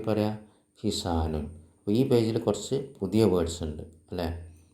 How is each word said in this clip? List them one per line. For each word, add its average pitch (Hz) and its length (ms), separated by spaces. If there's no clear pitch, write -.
പറയാ? 107 320
ഹിസാനുൻ. 82 640
അപ്പോ - 460
ഈ 131 180
പേജിൽ 113 300
കുറച്ച് - 600
പുതിയ 101 240
വേർഡ്സ് 87 400
ഉണ്ട് 78 200
അല്ലേ? - 440